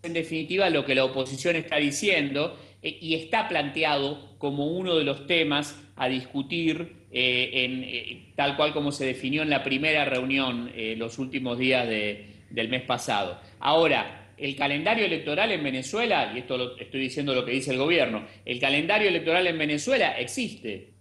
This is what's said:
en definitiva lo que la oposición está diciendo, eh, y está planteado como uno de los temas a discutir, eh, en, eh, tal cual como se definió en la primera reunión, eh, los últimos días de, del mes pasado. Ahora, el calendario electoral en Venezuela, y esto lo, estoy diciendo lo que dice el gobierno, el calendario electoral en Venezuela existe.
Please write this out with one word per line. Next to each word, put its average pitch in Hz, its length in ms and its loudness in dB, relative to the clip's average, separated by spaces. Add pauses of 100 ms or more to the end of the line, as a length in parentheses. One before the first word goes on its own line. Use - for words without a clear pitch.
en 165 80 -6
definitiva 165 580 0
lo 143 140 2
que 135 120 2
la 131 100 4
oposición 135 500 0
está 156 220 -2
diciendo, 147 840 2 (220)
eh, 156 180 -8
y 160 160 0
está 208 320 0
planteado 147 880 0
como 143 300 -2
uno 180 300 0
de 151 80 2
los 139 220 -2
temas 156 520 2 (160)
a 131 140 0
discutir, 156 960 -4 (120)
eh, 127 480 2
en, 127 220 -4
eh, - 500 -12
tal 143 220 0
cual 151 160 2
como 143 180 0
se 139 140 -4
definió 131 380 0
en 151 80 0
la 131 120 2
primera 147 400 2
reunión, 127 720 -2
eh, 110 220 -4
los 117 220 -6
últimos 127 400 -4
días 127 280 2
de, 104 640 -4
del 113 180 -2
mes 127 140 -2
pasado. 104 580 -2 (200)
Ahora, 147 760 2
el 139 220 -6
calendario 156 480 0
electoral 165 460 0
en 160 120 -2
Venezuela, 135 720 0
y 123 40 -6
esto 127 180 -4
lo, 123 200 -4
estoy 135 220 -8
diciendo 135 360 -2
lo 127 100 2
que 117 60 -4
dice 135 200 -2
el 127 60 0
gobierno, 131 480 2 (180)
el 123 160 -4
calendario 156 480 2
electoral 175 400 2
en 165 120 0
Venezuela 151 580 2
existe. 120 840 -6